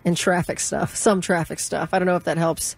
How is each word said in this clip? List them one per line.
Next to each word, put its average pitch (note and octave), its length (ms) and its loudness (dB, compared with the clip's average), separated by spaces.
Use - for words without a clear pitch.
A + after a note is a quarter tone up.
and F3 140 2
traffic - 420 0
stuff, - 340 -2
some G3 280 2
traffic E3 360 -2
stuff." D#3+ 340 -4
I F#3+ 60 2
don't F#3 80 2
know F3+ 100 2
if E3+ 80 -4
that D#3 120 -2
helps E3 420 -2